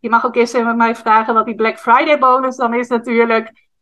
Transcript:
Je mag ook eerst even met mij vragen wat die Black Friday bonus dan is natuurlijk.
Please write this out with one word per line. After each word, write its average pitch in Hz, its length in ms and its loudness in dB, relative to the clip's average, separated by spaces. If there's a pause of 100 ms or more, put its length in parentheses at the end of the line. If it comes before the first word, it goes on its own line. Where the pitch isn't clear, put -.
Je 226 100 -6
mag 233 160 2
ook 240 80 -4
eerst 240 200 0
even 233 120 0
met 233 100 -2
mij 226 180 0
vragen 226 400 0
wat 220 100 2
die 226 100 -8
Black 220 240 -4
Friday 294 400 2
bonus 254 380 0
dan 233 180 -4
is 240 140 -4
natuurlijk. 233 800 -2 (160)